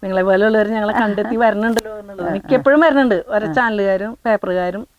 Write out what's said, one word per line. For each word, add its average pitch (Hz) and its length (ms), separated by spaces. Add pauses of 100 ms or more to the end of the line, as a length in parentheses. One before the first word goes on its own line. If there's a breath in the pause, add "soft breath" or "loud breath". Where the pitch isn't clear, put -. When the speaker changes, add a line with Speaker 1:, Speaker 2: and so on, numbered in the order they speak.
Speaker 1:
നിങ്ങളെ 190 200
പോലെയുള്ളവർ 208 460
ഞങ്ങളെ 214 240
കണ്ടെത്തി 214 440
വരണുണ്ടല്ലോ 220 600
എന്നുള്ളത്. 196 280
Speaker 2:
ആ, 170 40
ആ. - 20
Speaker 1:
മിക്കപ്പോഴും 269 480
വരണുണ്ട്. 269 480
ഓരോ 208 200
Speaker 2:
ആ. 160 40
Speaker 1:
ചാനലുകാരും 208 720
പേപ്പറുകാരും 190 640 (120)